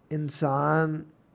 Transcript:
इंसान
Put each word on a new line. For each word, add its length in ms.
इंसान 920